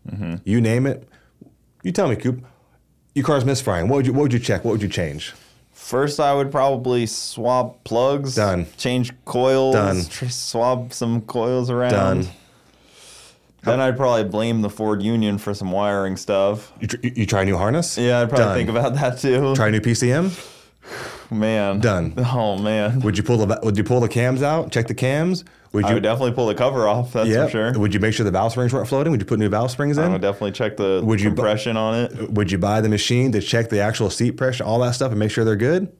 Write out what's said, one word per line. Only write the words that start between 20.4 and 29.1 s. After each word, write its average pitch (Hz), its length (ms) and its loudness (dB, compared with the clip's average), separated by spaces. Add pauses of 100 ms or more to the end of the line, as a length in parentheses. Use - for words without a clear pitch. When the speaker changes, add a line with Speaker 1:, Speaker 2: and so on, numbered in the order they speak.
Speaker 1:
Man. 107 500 0
Speaker 2:
Done. 90 380 0
Speaker 1:
Oh, 120 400 0
man. 107 440 0
Speaker 2:
Would 104 160 0
you 104 60 0
pull 120 140 2
the 107 80 2
va-, 107 180 0
would 107 140 0
you 104 60 2
pull 123 160 2
the 117 100 2
cams 127 320 0
out? 151 300 -2
Check 120 160 -2
the 120 80 -6
cams? 151 500 -2 (280)
Would 104 120 2
Speaker 1:
I 101 40 2
Speaker 2:
you 104 40 4
Speaker 1:
would 104 100 0
definitely 117 300 2
pull 123 140 0
the 104 80 0
cover 123 300 2
off, 120 280 0
that's 113 160 2
Speaker 2:
Yep. 120 160 4
Speaker 1:
for 147 60 -2
sure. 113 280 0
Speaker 2:
Would 101 140 2
you 101 80 2
make 110 120 2
sure 113 120 0
the 98 60 0
valve 98 200 0
springs 123 220 0
weren't 120 160 -2
floating? 139 220 0